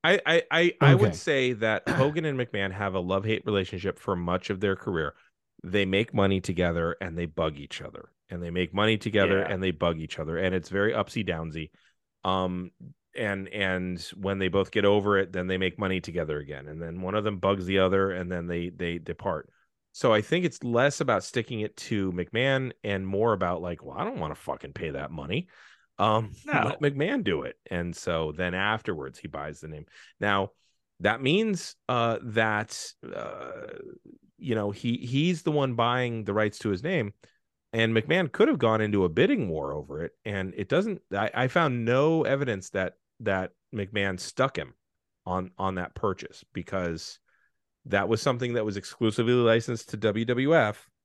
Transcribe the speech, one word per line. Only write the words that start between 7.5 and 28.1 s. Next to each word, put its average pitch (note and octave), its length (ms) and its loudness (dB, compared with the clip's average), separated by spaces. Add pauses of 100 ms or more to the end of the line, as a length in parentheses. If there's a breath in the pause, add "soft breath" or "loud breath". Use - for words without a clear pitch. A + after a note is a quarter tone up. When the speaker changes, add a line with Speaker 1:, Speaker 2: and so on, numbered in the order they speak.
Speaker 1:
each - 240 -12
other. - 260 -16 (220)
And F2 100 -10
they F2 80 -8
make F2 240 0
money G#2+ 240 4
together G2 420 2
Speaker 3:
Yeah. G2 140 -2
Speaker 1:
and F#2 80 -2
they F#2 100 2
bug E2 280 0
each D#2 180 -8
other. D#2+ 200 -4
And F#2 180 0
it's E2+ 140 -4
very G2+ 240 0
upsy G#2+ 340 -2
downsy. D#2+ 420 -6 (580 soft breath)
Um, F#2 440 -2 (440)
and, G2 340 -4
and F#2 500 -2 (160)
when G2 240 -2
they F#2+ 80 2
both F#2 240 2
get G2+ 140 2
over G2+ 340 4
it, F#2 140 -2
then F2+ 140 -2
they F#2 100 0
make F#2 200 0
money F#2+ 240 0
together D#2 380 -4
again. C#2+ 280 -12
And D#2 140 -12
then E2 200 -8
one F#2 120 -4
of G#2+ 100 0
them G2+ 140 -2
bugs F#2+ 280 0
the F#2+ 140 2
other F#2+ 320 4
and F2+ 200 -6
then F2 160 -4
they, F2 220 -4
they E2+ 280 -6
depart. E2 520 -6 (420)
So A#2+ 220 2
I G#2+ 80 6
think F3 240 0
it's - 180 -4
less B2+ 380 2
about A#2 220 2
sticking A#2 360 -6
it G#2+ 180 -6
to G2 360 -2
McMahon B2+ 580 0 (120)
and G2 220 -2
more G2+ 280 2
about, F2+ 280 0
like, F2 220 -8
"Well, C2 140 -12
I C3+ 80 -4
don't B3 140 -6
wanna D2+ 160 -6
fucking - 360 -10
pay D#2+ 200 -6
that C#2 200 -8
money. E2 380 -6 (500 loud breath)
Um, G#2+ 400 2
<laughs> - 60 -20
Speaker 3:
No. D4 180 2
Speaker 1:
let - 180 -2
McMahon D3+ 440 0
do D#2+ 160 0
it." C2 160 -10 (120)
And F2 240 -4
so D#2+ 380 -2